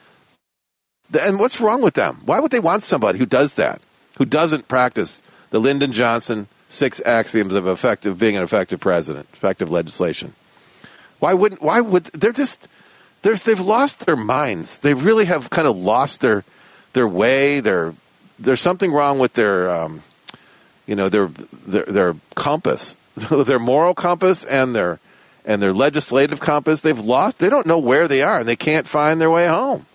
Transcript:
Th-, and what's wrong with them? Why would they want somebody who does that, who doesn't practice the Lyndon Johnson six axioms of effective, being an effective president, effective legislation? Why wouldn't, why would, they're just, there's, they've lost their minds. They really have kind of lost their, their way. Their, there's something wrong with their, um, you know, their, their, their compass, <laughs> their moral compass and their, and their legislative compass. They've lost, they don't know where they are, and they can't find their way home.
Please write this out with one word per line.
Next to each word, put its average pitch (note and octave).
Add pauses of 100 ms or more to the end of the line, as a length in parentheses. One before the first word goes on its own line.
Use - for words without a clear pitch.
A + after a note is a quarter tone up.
(1120)
Th-, F#3
and G3
what's A#3+
wrong A#3
with G3+
them? D#2+
Why G3
would D4+
they B3
want F#3+
somebody G#2+
who B2+
does C3+
that, A#1 (360)
who C3+
doesn't D3+
practice B2 (300)
the A2
Lyndon C#3
Johnson A#2 (220)
six -
axioms A2+
of F#2+
effective, F#2+
being G#2+
an F#2
effective F2+
president, D#2
effective F#2+
legislation? E2 (840)
Why E3
wouldn't, F#3+
why F3+
would, F#3
they're G3
just, - (540)
there's, G#3
they've A3
lost A3+
their E3
minds. A2
They C#3+
really G#3
have D#3+
kind D#3+
of G#2+
lost A2
their, G#2+ (500)
their B2
way. C3+
Their, F2+ (460)
there's C3
something F3+
wrong C#3+
with B2+
their, G2
um, D#2+ (840)
you G#2+
know, G2
their, G2
their, -
their F#2 (180)
compass, -
<laughs> -
their C3
moral D3
compass F3
and C3
their, F2 (460)
and G2+
their F#2+
legislative C#3+
compass. D3+
They've D3+
lost, B2+
they F#3
don't B3+
know E3
where D3
they C#3
are, F#3
and A#2
they A#2
can't D3+
find D#3
their D#3+
way E3
home. G#3